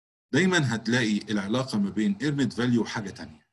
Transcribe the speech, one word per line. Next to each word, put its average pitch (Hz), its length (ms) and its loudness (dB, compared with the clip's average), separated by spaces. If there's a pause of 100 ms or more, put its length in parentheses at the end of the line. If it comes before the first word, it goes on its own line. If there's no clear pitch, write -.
(320)
دايمًا 160 420 4
هتلاقي 110 440 0
العلاقه 107 600 -2
ما 98 120 0
بين 101 280 0
earned 139 360 0
value 120 240 2
وحاجه 104 320 -4
تانية. 82 420 -18